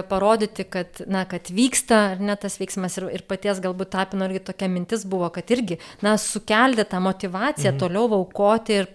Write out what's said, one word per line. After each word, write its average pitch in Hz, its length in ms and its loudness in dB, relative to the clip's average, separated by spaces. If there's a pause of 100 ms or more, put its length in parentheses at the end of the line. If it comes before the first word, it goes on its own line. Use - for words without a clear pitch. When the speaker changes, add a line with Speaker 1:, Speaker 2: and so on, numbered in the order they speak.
Speaker 1:
parodyti, 202 600 2
kad, - 440 -8
na, 190 180 0
kad 175 260 -8
vyksta, 233 480 4 (120)
ar 185 80 -6
ne, 202 160 0
tas 202 220 -6
veiksmas. 185 400 -4
Ir, 185 140 -6
ir 175 100 -6
paties 190 380 -2
galbūt 185 320 -4
Tapino 190 340 -2
irgi 190 140 -4
tokia 190 300 -6
mintis 185 360 -2
buvo, 185 240 -2
kad 175 220 -4
irgi, 220 260 0 (220)
na, 208 180 4
sukelti 220 680 2
tą 185 160 -2
motyvaciją 190 720 0
Speaker 2:
Mhm. 135 60 -4
Speaker 1:
toliau 190 340 2
aukoti 202 600 2
ir, 196 220 2